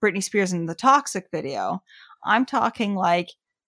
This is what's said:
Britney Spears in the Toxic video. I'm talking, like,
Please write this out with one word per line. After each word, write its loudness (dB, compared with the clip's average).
Britney 0
Spears 0
in -2
the -6
Toxic 2
video. -6
I'm 2
talking, -2
like, 0